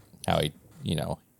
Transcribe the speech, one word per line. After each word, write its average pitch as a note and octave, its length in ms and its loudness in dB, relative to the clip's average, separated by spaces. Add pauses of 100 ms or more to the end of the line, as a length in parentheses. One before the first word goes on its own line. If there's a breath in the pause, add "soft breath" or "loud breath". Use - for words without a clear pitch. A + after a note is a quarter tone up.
(260)
how E2 140 4
he, D2+ 120 0 (300)
you F#2+ 120 0
know, D2 240 -2 (220)